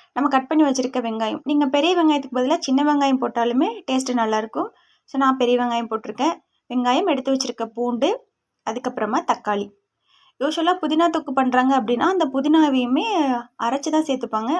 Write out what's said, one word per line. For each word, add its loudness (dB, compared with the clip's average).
நம்ம 0
கட் -2
பண்ணி 4
வச்சிருக்க -2
வெங்காயம், -4
நீங்க 2
பெரிய 2
வெங்காயத்துக்கு 2
பதிலா 2
சின்ன 2
வெங்காயம் 2
போட்டாலுமே 0
டேஸ்ட்டு 0
நல்லாயிருக்கும். -2
So, -8
நான் 2
பெரிய 2
வெங்காயம் -4
போட்டிருக்கேன். -4
வெங்காயம், 0
எடுத்து 0
வச்சிருக்க -4
பூண்டு, 0
அதுக்கப்புறமா -4
தக்காளி. -2
யூஷுவலாக 0
புதினா 2
தொக்கு -4
பண்றாங்க 2
அப்படின்னா, 0
அந்த 0
புதினாவையுமே 2
அரைச்சு -2
தான் 2
சேர்த்துப்பாங்க. -4